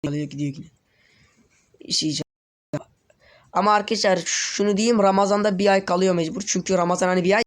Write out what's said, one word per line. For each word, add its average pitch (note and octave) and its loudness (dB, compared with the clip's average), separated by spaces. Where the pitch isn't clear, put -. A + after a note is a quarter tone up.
kalıyor, D3 -4
gidiyor C#3+ -6
yine. - -18
İşeyeceğim. D#3 -4
Ama G#3 2
arkadaşlar G3+ 0
şunu - -2
diyeyim, A3+ 2
Ramazan'da G3 2
bir G3+ 2
ay G3 4
kalıyor F#3 2
mecbur. E3+ -4
Çünkü F#3 -2
Ramazan F3+ 0
hani F3+ 2
bir F#3 2
ay. A3 2